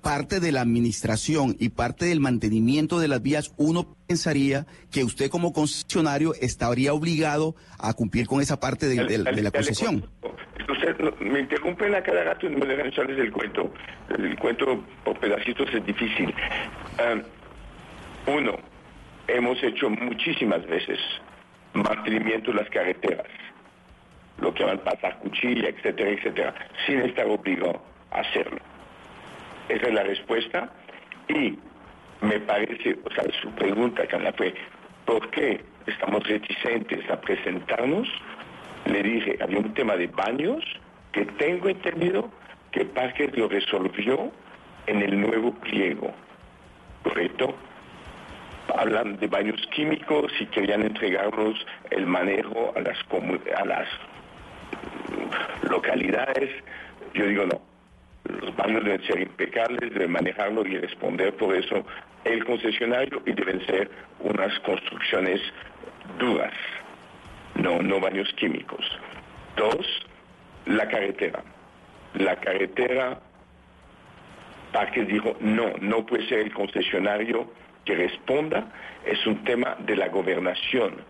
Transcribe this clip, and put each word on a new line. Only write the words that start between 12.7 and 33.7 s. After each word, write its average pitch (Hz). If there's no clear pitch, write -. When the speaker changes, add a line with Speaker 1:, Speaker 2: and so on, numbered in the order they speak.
Speaker 2:
echarles 135
el 117
cuento. -
El -
cuento 120
por 107
pedacitos 117
es 104
difícil. 101
Ah, 117
uno, 131
hemos 123
hecho 107
muchísimas 113
veces -
mantenimiento 110
de 104
las 104
carreteras, 90
lo 92
que 95
llaman 98
pasar -
cuchilla, 120
etcétera, -
etcétera, -
sin 143
estar 120
obligado 92
a -
hacerlo. -
Esa 120
es 117
la 104
respuesta. 113
Y 147
me 107
parece, 110
o -
sea, -
su -
pregunta, 110